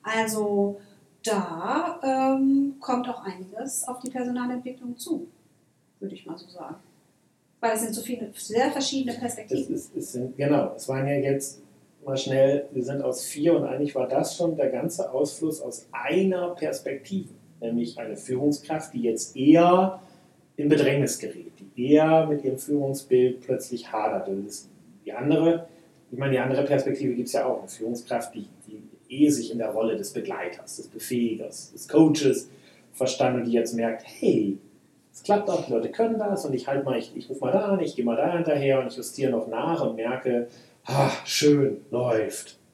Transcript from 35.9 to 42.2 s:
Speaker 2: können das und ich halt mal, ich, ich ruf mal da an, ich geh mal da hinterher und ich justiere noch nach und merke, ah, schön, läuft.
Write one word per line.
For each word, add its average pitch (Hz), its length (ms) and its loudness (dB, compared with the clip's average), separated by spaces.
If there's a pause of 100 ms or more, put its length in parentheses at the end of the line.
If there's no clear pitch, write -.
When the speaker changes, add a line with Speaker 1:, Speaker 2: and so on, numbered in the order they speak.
Speaker 2:
können 226 260 0
das 202 280 -2
und 131 80 -2
ich - 140 -4
halt 139 160 0
mal, 131 140 -2
ich, - 180 -8
ich - 140 -12
ruf - 100 -8
mal - 120 0
da 202 220 2
an, 180 60 2
ich - 160 -2
geh 123 80 -2
mal 117 140 2
da 175 160 2
hinterher 143 460 2
und 120 80 -2
ich 123 100 -10
justiere 127 340 -2
noch 113 160 -2
nach 147 340 -2
und 117 140 -2
merke, 120 520 -2 (380)
ah, 139 260 2 (140)
schön, 143 560 4 (100)
läuft. 117 640 -2 (160)